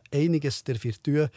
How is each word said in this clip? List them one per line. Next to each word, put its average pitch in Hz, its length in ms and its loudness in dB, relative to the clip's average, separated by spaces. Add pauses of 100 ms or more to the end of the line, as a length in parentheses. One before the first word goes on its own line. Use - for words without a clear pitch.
(120)
einiges 147 520 0
dafür 117 380 -4
tun, 147 360 2